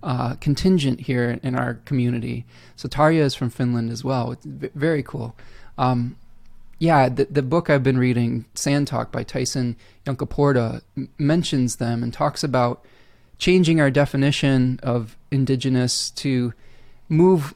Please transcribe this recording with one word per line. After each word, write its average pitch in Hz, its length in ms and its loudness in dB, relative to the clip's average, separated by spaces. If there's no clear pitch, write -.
uh, 123 320 -4
contingent 147 640 2
here 123 400 -2
in 127 140 -4
our 123 200 -2
community. 120 600 -2
So - 120 -12
Taria 156 340 4
is 139 120 2
from 123 160 -4
Finland 117 420 -2
as 117 120 -10
well. 123 300 -2
It's - 120 -16
v-, 139 300 -10
very 151 280 0
cool. 120 320 -10
Um, 127 380 0
yeah, 151 320 4
the, 127 160 0
the 143 160 -2
book 151 280 0
I've 139 140 4
been 127 140 2
reading, 120 560 0
Sand 143 340 0
Talk 117 240 -6
by 117 120 -6
Tyson 123 520 -4
Yunkaporta, 127 760 0
m-, 135 220 -8
mentions 143 600 0
them 117 260 -2
and 120 100 -4
talks - 300 -2
about 123 420 0
changing 170 440 4
our 139 80 6
definition 135 960 2
of 120 340 -2
indigenous 131 800 0
to 123 420 -2
move 165 460 4